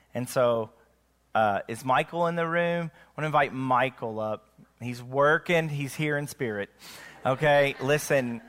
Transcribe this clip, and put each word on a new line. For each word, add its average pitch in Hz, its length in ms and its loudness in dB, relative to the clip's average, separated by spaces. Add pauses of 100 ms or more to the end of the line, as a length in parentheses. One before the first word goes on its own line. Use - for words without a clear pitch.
(140)
And 123 140 -4
so, 120 420 2 (640)
uh, 107 340 2
is 113 160 -8
Michael 160 420 0
in 170 80 -2
the 165 140 -2
room? 170 440 -2
I - 280 -16
wanna 151 60 -4
invite 143 260 2
Michael 127 680 -2
up. 107 300 -6 (320)
He's 120 200 -8
working. 151 680 2
He's 143 260 -6
here 151 240 -2
in 147 80 -6
spirit. 107 440 -4 (540)
Okay, 143 560 4
listen. 131 680 0